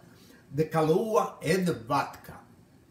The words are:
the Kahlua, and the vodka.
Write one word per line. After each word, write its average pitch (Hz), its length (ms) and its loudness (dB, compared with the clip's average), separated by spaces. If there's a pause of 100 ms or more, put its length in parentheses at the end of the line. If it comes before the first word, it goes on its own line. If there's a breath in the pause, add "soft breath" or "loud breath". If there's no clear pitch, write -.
(540 loud breath)
the 151 100 2
Kahlua, 202 760 2
and 180 240 2
the 160 60 0
vodka. - 680 -6 (520)